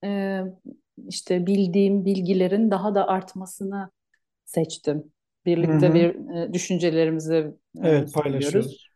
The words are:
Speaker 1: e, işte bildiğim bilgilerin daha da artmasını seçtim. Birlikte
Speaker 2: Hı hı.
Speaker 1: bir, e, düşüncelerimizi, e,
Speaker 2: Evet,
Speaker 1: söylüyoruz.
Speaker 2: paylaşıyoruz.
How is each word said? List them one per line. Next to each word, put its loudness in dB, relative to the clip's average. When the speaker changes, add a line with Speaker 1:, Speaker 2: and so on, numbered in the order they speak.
Speaker 1:
e, -4
işte -2
bildiğim 2
bilgilerin 2
daha -2
da 2
artmasını -6
seçtim. -4
Birlikte 4
Speaker 2:
Hı 4
hı. 4
Speaker 1:
bir, 0
e, -10
düşüncelerimizi, 0
e, -
Speaker 2:
Evet, 4
Speaker 1:
söylüyoruz. -16
Speaker 2:
paylaşıyoruz. -2